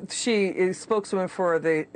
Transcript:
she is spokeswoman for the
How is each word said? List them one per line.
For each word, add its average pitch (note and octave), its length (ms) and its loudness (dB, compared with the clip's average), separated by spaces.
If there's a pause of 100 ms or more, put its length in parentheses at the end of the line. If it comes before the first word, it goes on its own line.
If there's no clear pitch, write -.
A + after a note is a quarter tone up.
(100)
she G#3 360 2
is F#3 320 0
spokeswoman G3+ 500 -2
for E3+ 300 0
the D#3 380 0